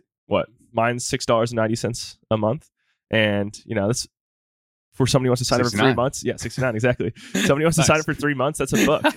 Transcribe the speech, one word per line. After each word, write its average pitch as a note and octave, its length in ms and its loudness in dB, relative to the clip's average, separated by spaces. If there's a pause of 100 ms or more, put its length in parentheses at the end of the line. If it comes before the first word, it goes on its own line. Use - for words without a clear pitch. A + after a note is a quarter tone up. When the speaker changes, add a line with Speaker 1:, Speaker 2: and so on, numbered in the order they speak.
(260)
Speaker 1:
what? F#2 220 0 (240)
Mine's A#2+ 320 0
six - 220 -4
dollars A#2 260 2
and A#2+ 40 -4
ninety A2 200 0
cents - 420 -8 (120)
a A2 60 4
month. A2 340 -2 (400)
And, G#2 540 0
you - 100 -8
know, G2+ 120 0
that's, A#2+ 200 -2 (840)
for C3 140 2
somebody B2+ 200 2
who B2 60 2
wants A#2+ 80 0
to B2+ 40 -4
sign B2 160 0
up B2 60 2
for A#2+ 40 -4
three G2+ 80 -6
Speaker 2:
Sixty-nine. A#2 180 2
Speaker 1:
months, B2 280 -2
yeah, A#2 120 -4
sixty-nine, B2 380 -4
exactly. A2+ 380 0 (120)
Speaker 2:
<laughs> - 100 -18
Speaker 1:
Somebody D#3 300 2
wants D#3+ 120 2
to D#3+ 80 4
sign D#3 120 4
Speaker 2:
Nice. D#3 40 2
Speaker 1:
up D3+ 60 -8
for D3+ 80 -4
three D3 200 -2
months, C3+ 240 -2
that's - 140 -2
a - 140 2
book. - 180 2 (120)